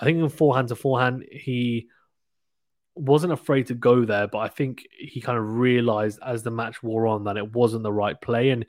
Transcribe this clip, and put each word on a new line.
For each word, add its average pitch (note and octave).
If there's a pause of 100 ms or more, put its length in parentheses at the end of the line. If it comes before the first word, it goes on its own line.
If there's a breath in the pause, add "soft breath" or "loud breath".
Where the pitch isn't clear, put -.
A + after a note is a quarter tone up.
I -
think E3
in D#3+
forehand C3
to A#2
forehand, B2+
he B2 (1040 soft breath)
wasn't D3+
afraid C3+
to B2+
go A#2+
there, G#2
but G#2+
I A2
think -
he -
kind B2
of A2
realized A#2
as A#2+
the A#2
match A2+
wore A2+
on G#2+
that G2+
it G#2+
wasn't A2+
the G#2
right G#2
play A#2+
and A#2